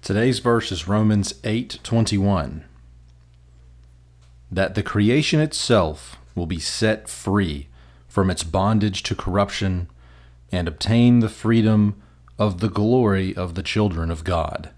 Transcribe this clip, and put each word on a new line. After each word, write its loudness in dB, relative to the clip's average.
Today's 2
verse 0
is -8
Romans 2
eight -4
twenty-one. 0
That -2
the -2
creation 2
itself 0
will -2
be -4
set -2
free -2
from 2
its -4
bondage 0
to -4
corruption -2
and -2
obtain 4
the 2
freedom 2
of 0
the -2
glory 0
of -6
the -6
children -2
of -6
God. -4